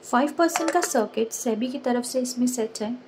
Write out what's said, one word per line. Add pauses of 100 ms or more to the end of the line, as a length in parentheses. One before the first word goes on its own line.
(120)
फ़ाइव
परसेंट
का
circuit
Sebi
की
तरफ
से
इसमें
set
है। (100)